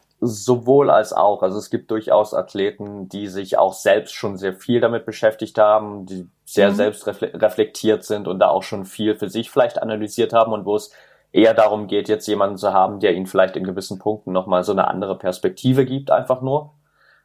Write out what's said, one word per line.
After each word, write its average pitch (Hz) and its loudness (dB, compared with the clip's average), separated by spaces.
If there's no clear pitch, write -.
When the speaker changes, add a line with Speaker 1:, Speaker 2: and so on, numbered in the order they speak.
Speaker 1:
Sowohl 120 2
als 107 2
auch. 98 2
Also 95 -2
es 104 -12
gibt - -6
durchaus 107 2
Athleten, 101 -6
die 101 -10
sich 95 -4
auch 92 2
selbst - 0
schon 101 -6
sehr 95 -4
viel 120 0
damit 117 0
beschäftigt 110 -2
haben, 104 2
die 92 -12
sehr 101 2
Speaker 2:
Mhm. 101 0
Speaker 1:
selbstrefle-, 104 -4
reflektiert 107 0
sind 104 -6
und 92 -2
da 98 4
auch 95 0
schon 98 -8
viel 107 -2
für 101 -8
sich 110 -8
vielleicht 123 0
analysiert 110 -4
haben 113 2
und 104 -6
wo 101 -2
es - -6
eher 110 6
darum 107 2
geht, 98 -2
jetzt 107 -2
jemanden 101 0
zu 95 -2
haben, 98 2
der 95 2
ihnen 92 -4
vielleicht 92 0
in 92 -6
gewissen 95 -8
Punkten 107 -6
nochmal 92 0
so 101 -2
eine 95 0
andere 95 -4
Perspektive 123 0
gibt, 135 -6
einfach 127 0
nur. 139 -4